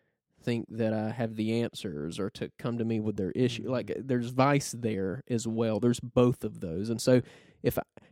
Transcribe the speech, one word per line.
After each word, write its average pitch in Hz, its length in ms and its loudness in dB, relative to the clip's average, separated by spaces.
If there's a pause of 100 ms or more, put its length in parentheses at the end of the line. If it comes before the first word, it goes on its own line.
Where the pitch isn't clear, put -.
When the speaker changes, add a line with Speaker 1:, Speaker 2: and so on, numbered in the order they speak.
(400)
Speaker 1:
think 117 300 -2
that 110 240 -2
I 110 160 -2
have 113 260 -4
the 110 260 2
answers 82 580 -4
or 101 100 -2
to - 300 -8
come 120 180 -4
to 113 80 -2
me 113 140 0
with 107 180 -2
their 95 140 -2
issue. 123 320 0
Speaker 2:
Mm-hmm. 123 80 -4
Speaker 1:
Like, 113 280 -4
there's 123 300 -2
vice 139 480 4
there 104 500 -2
as 117 200 -2
well. 113 320 0
There's 120 200 4
both 123 440 4
of 110 160 -8
those. 95 320 -4
And 110 100 -2
so 127 200 6 (420)
if - 160 0
I, - 20 0 (300)